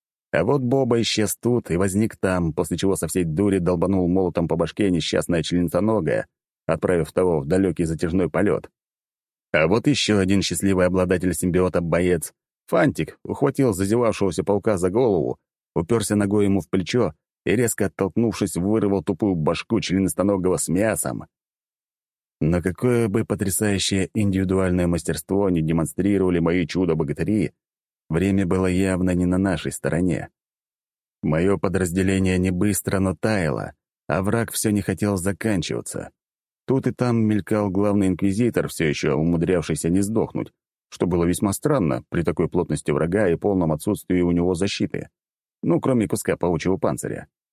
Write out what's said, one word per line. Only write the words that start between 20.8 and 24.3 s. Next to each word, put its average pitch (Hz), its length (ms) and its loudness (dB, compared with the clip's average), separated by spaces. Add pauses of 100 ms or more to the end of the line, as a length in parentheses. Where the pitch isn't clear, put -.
Но 85 200 0
какое 117 460 0
бы 110 160 0
потрясающее 98 880 -2
индивидуальное 92 760 0